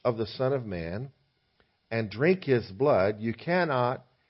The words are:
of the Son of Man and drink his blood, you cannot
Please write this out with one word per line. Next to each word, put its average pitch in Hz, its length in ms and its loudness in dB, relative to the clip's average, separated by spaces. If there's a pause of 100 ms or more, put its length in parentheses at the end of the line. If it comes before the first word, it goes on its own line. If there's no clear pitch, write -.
of 120 140 0
the 113 80 -2
Son 131 260 -2
of 127 140 -4
Man 95 460 -6 (800)
and 113 200 -2
drink 160 340 2
his 120 260 2
blood, 104 500 2
you 113 120 -2
cannot 135 720 0 (260)